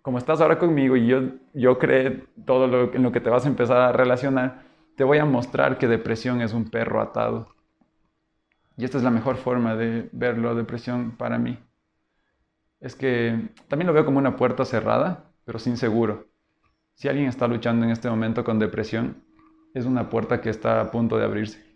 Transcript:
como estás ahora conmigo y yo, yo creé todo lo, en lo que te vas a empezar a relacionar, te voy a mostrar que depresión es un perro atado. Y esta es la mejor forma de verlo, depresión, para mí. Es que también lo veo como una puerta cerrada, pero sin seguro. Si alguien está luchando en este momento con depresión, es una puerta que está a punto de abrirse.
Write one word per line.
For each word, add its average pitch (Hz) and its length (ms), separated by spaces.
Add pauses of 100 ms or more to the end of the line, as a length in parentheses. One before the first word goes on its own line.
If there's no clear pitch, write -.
como 127 180
estás 151 220
ahora 160 180
conmigo 143 380
y 117 100
yo, 127 140 (320)
yo 123 260
creé 131 460 (220)
todo 131 200
lo, 123 280
en 127 80
lo 123 100
que 120 80
te - 80
vas 123 160
a 147 40
empezar 123 300
a 123 140
relacionar, 127 720 (340)
te 139 80
voy 147 140
a 151 80
mostrar 135 520
que 127 100
depresión 117 520
es 113 140
un 113 160
perro 117 320
atado. 113 460 (1300)
Y 117 60
esta 127 140
es 120 60
la 127 60
mejor 117 260
forma 120 380
de 113 380
verlo, 117 420
depresión, 117 580
para 117 260
mí. 120 200 (1200)
Es 127 140
que 117 560 (180)
también 160 180
lo 170 60
veo 151 120
como 135 140
una 139 180
puerta 127 280
cerrada, 120 680 (120)
pero 113 140
sin 120 180
seguro. 113 520 (680)
Si - 140
alguien 139 180
está 123 220
luchando 117 360
en 117 60
este 113 180
momento 113 360
con 113 140
depresión, 110 640 (520)
es 123 120
una 127 220
puerta 113 320
que 113 100
está 113 300
a 113 100
punto 113 280
de 107 60
abrirse. 107 400 (120)